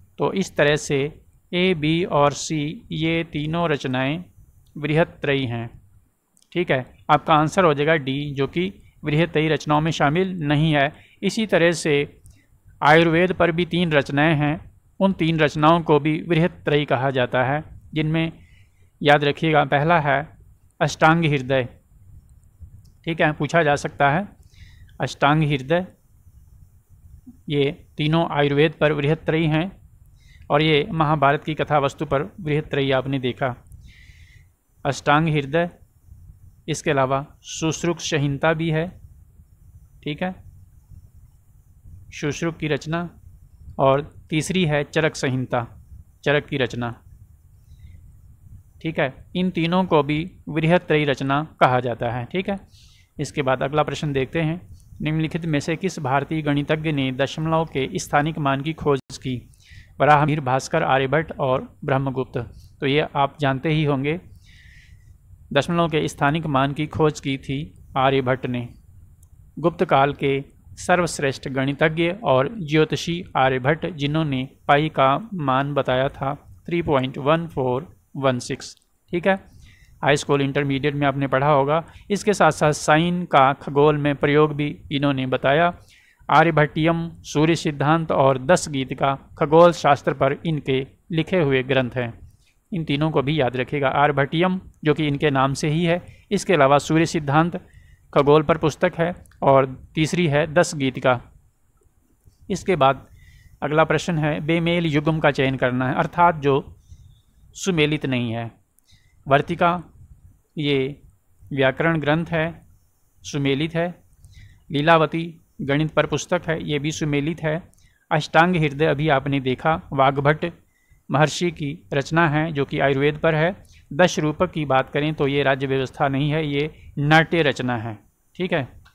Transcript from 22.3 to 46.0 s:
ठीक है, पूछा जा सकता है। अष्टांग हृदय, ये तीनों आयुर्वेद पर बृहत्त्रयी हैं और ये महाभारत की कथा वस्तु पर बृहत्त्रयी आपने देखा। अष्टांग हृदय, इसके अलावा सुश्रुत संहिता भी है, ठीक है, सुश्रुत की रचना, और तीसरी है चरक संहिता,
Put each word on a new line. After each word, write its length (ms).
ठीक 160
है, 120
पूछा 300
जा 140
सकता 320
है। 180
अष्टांग 440
हृदय, 420
ये 220
तीनों 340
आयुर्वेद 500
पर 120
बृहत्त्रयी 540
हैं 240
और 120
ये 300
महाभारत 520
की 120
कथा 240
वस्तु 260
पर 180
बृहत्त्रयी 540
आपने 260
देखा। 360
अष्टांग 440
हृदय, 400
इसके 240
अलावा 340
सुश्रुत 580
संहिता 520
भी 160
है, 180
ठीक 200
है, 100
सुश्रुत 480
की 80
रचना, 420
और 220
तीसरी 360
है 200
चरक 300
संहिता, 500